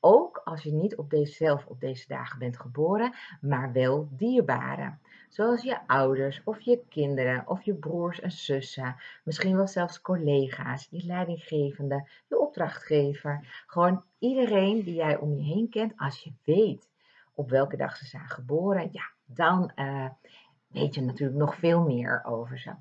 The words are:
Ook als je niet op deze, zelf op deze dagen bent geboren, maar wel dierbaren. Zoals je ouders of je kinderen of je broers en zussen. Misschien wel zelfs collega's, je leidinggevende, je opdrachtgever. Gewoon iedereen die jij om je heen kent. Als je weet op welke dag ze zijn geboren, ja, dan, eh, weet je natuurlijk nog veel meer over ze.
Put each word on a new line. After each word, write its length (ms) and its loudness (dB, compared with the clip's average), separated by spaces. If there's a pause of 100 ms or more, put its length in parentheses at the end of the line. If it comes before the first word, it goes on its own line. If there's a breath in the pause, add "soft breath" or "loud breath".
Ook 440 6
als 180 -6
je 100 -4
niet 240 0
op 140 -8
deze, 220 2
zelf 340 0
op 140 -16
deze 280 -8
dagen 300 -10
bent 200 -6
geboren, 540 0 (280 loud breath)
maar 320 -2
wel 380 2
dierbaren. 880 0 (280 loud breath)
Zoals 340 0
je 240 -6
ouders 580 2
of 160 -6
je 280 2
kinderen 580 0
of 160 -4
je 120 -2
broers 460 -4
en 100 -4
zussen. 680 -4 (280 loud breath)
Misschien 320 0
wel 100 4
zelfs 340 -4
collega's, 920 0
je 160 -10
leidinggevende, 1000 -4 (200 loud breath)
je 100 0
opdrachtgever. 1300 -2
Gewoon 360 2 (160)
iedereen 640 2
die 120 -4
jij 220 2
om 180 -2
je 80 -4
heen 260 0
kent. 280 -2
Als 260 -6
je 100 -16 (120)
weet 440 4 (460 soft breath)
op 160 -4
welke 260 2
dag 200 -4
ze 100 -16
zijn 220 -16
geboren, 640 0
ja, 180 -12 (140)
dan, 500 2
eh, 340 -4 (580 loud breath)
weet 280 -4
je 60 -2
natuurlijk 380 -2
nog 160 2
veel 280 4
meer 420 0
over 340 -6
ze. 120 -14 (100)